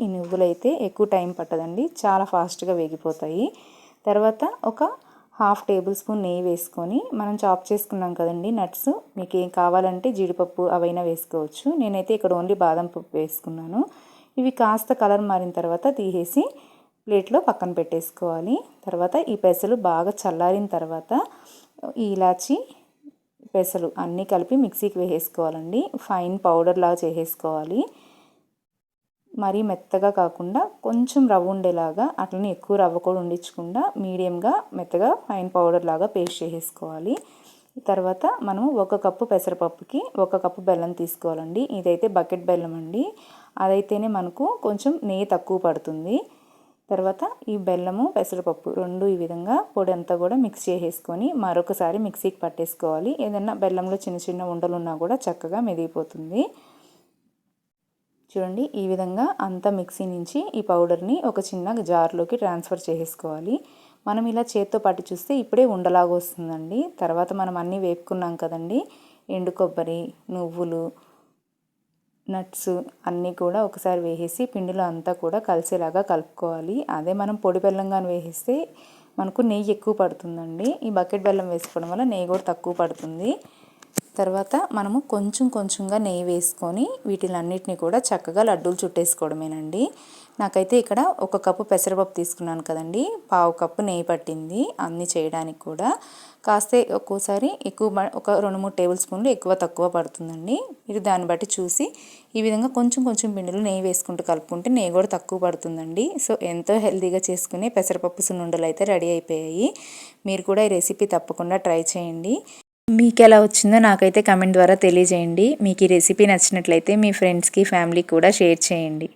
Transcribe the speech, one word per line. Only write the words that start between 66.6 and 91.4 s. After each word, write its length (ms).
తర్వాత 260
మనం 220
అన్నీ 220
వేపుకున్నాం 580
కదండి, 380
ఎండు 240
కొబ్బరి, 400
నువ్వులు, 480
నట్స్ 400
అన్నీ 200
కూడా 280
ఒకసారి 380
వేసేసి 460
పిండిలో 400
అంతా 200
కూడా 240
కలిసేలాగా 540
కలుపుకోవాలి. 640
అదే 240
మనం 140
పొడి 200
బెల్లం 280
కానీ 200
వేసేస్తే 420
మనకు 320
నెయ్యి 240
ఎక్కువ 260
పడుతుందండి. 680
ఈ 120
బకెట్ 280
బెల్లం 280
వేసుకోవడం 380
వల్ల 200
నెయ్యి 200
కూడా 180
తక్కువ 220
పడుతుంది. 480
తర్వాత 360
మనము 200
కొంచెం 320
కొంచెంగా 480
నెయ్యి 260
వేసుకొని 540
వీటిలన్నిటిని 720
కూడా 160
చక్కగా 400
లడ్డూలు 320
చుట్టేసుకోవడమేనండి. 1000
నాకైతే 420
ఇక్కడ 160
ఒక 200